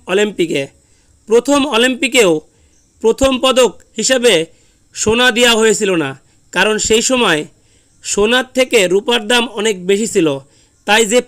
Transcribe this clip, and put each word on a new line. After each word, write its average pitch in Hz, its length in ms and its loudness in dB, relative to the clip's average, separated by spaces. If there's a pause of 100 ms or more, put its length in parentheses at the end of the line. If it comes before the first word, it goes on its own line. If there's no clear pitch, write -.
অলিম্পিকে। 180 560 -2 (680)
প্রথম 240 320 2 (140)
অলিম্পিকেও 240 580 2 (680)
প্রথম 226 360 0
পদক 254 320 2 (260)
হিসেবে 240 380 0 (600)
সোনা 233 360 0
দেওয়া 240 300 2
হয়েছিল 214 360 0
না, 147 140 -4 (420)
কারণ 208 260 0
সেই 220 240 0
সময় 220 380 0 (640)
সোনার 240 500 -2
থেকে 254 320 0
রূপার 208 400 0
দাম 240 180 0 (140)
অনেক 214 180 -2 (100)
বেশি 202 280 0
ছিল, 170 140 2 (580)
তাই 214 200 2
যে 220 220 2